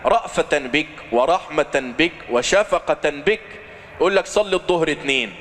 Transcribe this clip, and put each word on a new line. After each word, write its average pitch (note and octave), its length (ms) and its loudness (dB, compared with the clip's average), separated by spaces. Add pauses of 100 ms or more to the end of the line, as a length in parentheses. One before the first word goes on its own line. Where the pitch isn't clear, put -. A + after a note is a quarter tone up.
رأفة F3 540 0
بك C#3 300 -2 (240)
ورحمة C#3 840 0
بك E3 140 2 (180)
وشفقة D#3 800 2
بك. D3 300 0 (600)
يقول F#3+ 160 4
لك: F3+ 100 2
"صلي G3+ 300 2
الظهر E3+ 340 2
اتنين C3 500 -2